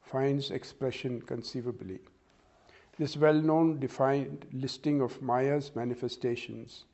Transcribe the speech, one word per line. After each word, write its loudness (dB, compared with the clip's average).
finds 0
expression -4
conceivably. -6
This -2
well-known 6
defined 0
listing 0
of -2
Maya's 0
manifestations -4